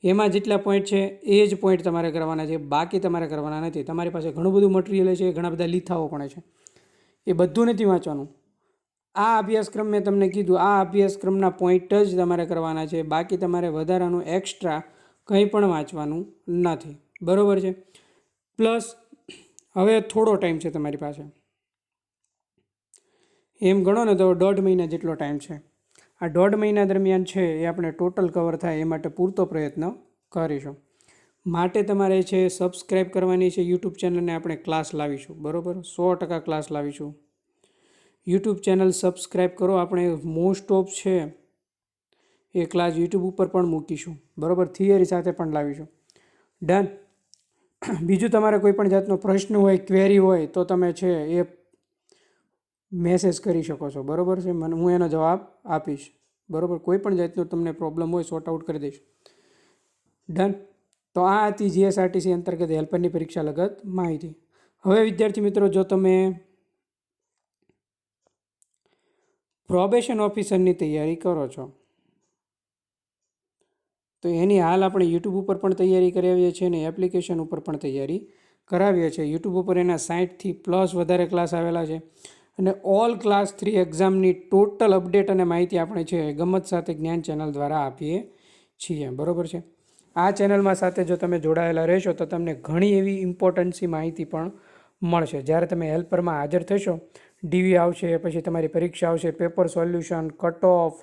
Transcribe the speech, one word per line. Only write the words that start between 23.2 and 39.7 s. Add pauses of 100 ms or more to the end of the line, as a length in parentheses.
એમ
ગણો
ને
તો
દોઢ
મહિના
જેટલો
ટાઇમ
છે. (500)
આ
દોઢ
મહિના
દરમિયાન
છે
એ
આપણે
ટોટલ
કવર
થાય
એ
માટે
પૂરતો
પ્રયત્ન (400)
કરીશું. (680)
માટે
તમારે
છે
સબસ્ક્રાઇબ
કરવાની
છે
YouTube
ચેનલને,
આપણે
ક્લાસ
લાવીશું.
બરોબર?
સો
ટકા
ક્લાસ
લાવીશું. (1120)
YouTube
ચેનલ
સબસ્ક્રાઇબ
કરો.